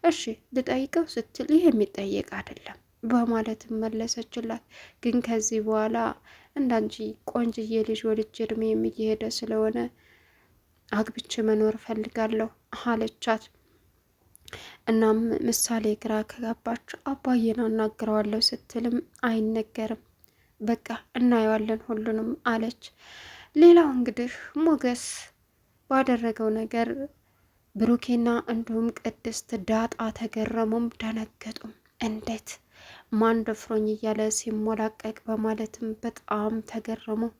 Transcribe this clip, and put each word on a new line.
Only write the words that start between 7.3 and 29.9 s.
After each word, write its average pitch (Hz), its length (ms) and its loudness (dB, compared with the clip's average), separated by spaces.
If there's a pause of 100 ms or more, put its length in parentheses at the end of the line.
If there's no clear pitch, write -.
ልጅ 220 200 -2
ወልጄ 220 380 -2
እድሜ 220 200 -4 (240)
እየሄደ 220 460 -2
ስለሆነ 220 460 -2 (1120)
አግብቼ - 540 -4
መኖር 214 320 4
እፈልጋለሁ" 220 760 -4 (340)
አለቻት። 226 600 -2 (1400)
እናም 220 320 4 (220)
ምሳሌ 226 440 0 (120)
ግራ 220 160 -6 (100)
ከገባች 233 640 -8 (180)
"አባዬን 247 560 0
አናግረዋለሁ" 220 840 0
ስትልም 240 540 -2 (260)
"አይነገርም፣ 220 800 -2 (600)
በቃ 226 260 -2 (260)
እናየዋለን 220 680 2
ሁሉንም" 220 460 -2 (160)
አለች። 226 380 -2 (720)
ሌላው 339 340 12
እንግዲህ 247 420 0 (280)
ሞገስ 285 440 2 (840)
ባደረገው 233 640 2
ነገር 226 360 -2 (880)
ብሩኬና 233 540 2 (180)
እንዲሁም 226 480 -2
ቅድስት - 540 -8 (160)
ዳጣ 226 320 0 (160)